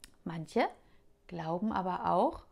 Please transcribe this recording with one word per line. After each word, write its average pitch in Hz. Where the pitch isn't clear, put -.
Manche 170
glauben 175
aber 180
auch 208